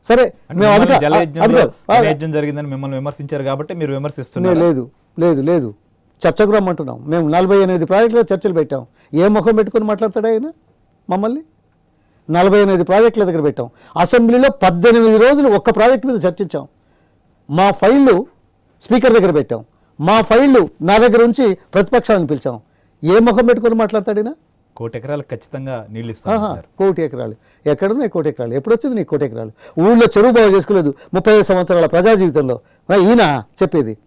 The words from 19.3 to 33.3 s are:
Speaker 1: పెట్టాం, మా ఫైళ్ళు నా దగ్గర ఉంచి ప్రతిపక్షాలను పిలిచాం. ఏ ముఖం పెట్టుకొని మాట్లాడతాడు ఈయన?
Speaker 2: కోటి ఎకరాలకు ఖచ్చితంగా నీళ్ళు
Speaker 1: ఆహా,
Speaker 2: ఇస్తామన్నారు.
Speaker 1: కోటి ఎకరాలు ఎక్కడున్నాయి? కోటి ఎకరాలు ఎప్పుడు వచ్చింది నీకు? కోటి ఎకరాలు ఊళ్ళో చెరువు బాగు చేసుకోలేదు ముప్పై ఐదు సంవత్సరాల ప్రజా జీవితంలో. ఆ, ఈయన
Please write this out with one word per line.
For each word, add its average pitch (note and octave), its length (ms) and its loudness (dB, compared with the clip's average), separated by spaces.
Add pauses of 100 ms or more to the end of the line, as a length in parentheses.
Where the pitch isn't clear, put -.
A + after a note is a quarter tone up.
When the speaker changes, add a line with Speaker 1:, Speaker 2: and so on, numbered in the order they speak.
Speaker 1:
పెట్టాం, A#2+ 340 -4 (340)
మా G3 220 2
ఫైళ్ళు A#3+ 480 2 (120)
నా F#3+ 160 2
దగ్గర A#3 260 4
ఉంచి A#3 340 0 (160)
ప్రతిపక్షాలను G3+ 540 0
పిలిచాం. B2+ 320 -6 (440)
ఏ F#3 160 4
ముఖం A#3 260 2
పెట్టుకొని A#3 300 2
మాట్లాడతాడు G#3+ 440 -2
ఈయన? A#3 140 -6 (420)
Speaker 2:
కోటి A#2 220 -12
ఎకరాలకు C3+ 380 -10
ఖచ్చితంగా B2+ 540 -14
నీళ్ళు A2+ 220 -12
Speaker 1:
ఆహా, - 0 -
Speaker 2:
ఇస్తామన్నారు. F#3+ 680 -8
Speaker 1:
కోటి F#3+ 240 -2
ఎకరాలు B2 340 -8 (300)
ఎక్కడున్నాయి? G3 440 -2
కోటి D#3 200 -4
ఎకరాలు A#2+ 240 -8
ఎప్పుడు E3+ 220 -2
వచ్చింది B3 220 -6
నీకు? F3+ 120 -6
కోటి D3 160 -4
ఎకరాలు A2+ 260 -12 (280)
ఊళ్ళో A3+ 280 4 (100)
చెరువు A#3 140 4
బాగు G#3+ 240 4
చేసుకోలేదు E3+ 380 0 (200)
ముప్పై F#3 200 2
ఐదు G#3 100 4
సంవత్సరాల F3+ 420 0
ప్రజా F3+ 280 2
జీవితంలో. C#3+ 460 0 (320)
ఆ, F#3 40 2
ఈయన F#3 480 2 (200)